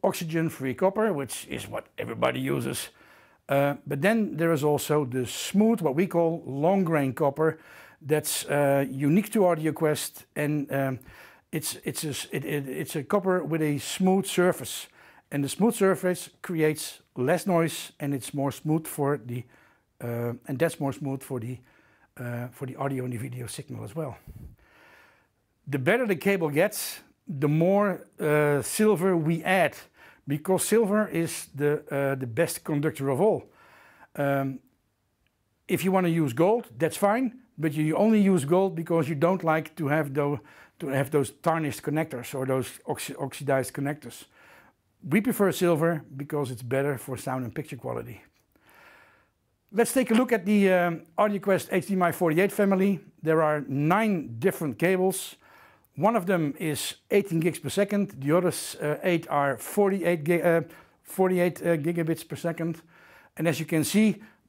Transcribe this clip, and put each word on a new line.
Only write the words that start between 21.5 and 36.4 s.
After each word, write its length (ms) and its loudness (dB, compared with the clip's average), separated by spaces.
uh, 320 -8
for 180 -12
the 100 -10
audio 280 -4
and 80 -6
the 60 -6
video 280 -10
signal 380 -12
as 100 -14
well. 220 -8
The 120 -2
better 280 2
the 100 2
cable 340 0
gets, 500 0
the 220 -2
more, 580 2
uh, 420 2
silver 540 2
we 280 0
add, 300 2
because 380 0
silver 440 2
is 460 -4
the, 360 0
uh, 260 0
the 100 -6
best 380 -2
conductor 440 -2
of 120 2
all. 240 2
Um, 420 -2
if 180 -2
you 80 2
wanna 160 4
use 240 2
gold, 340 2